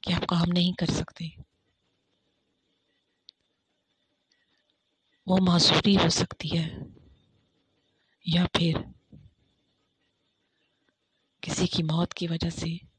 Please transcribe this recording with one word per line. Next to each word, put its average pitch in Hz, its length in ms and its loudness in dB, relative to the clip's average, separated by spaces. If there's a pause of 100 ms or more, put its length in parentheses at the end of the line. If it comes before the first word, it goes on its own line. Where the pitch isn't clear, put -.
कि 180 100 -2
आप 170 120 -2
काम 170 260 2
नहीं 180 220 2
कर 170 160 -4
सकते, 165 420 -6 (4000)
वो 185 100 4
मासूरी 180 580 4
हो 165 140 4
सकती - 380 -4
है 165 200 -2 (1600)
या 175 200 2 (120)
फिर 165 200 0 (2750)
किसी 175 240 -2
की - 160 -2
मौत 160 300 -2
की 175 140 -6
वजह 165 220 -4
से 165 300 -6 (200)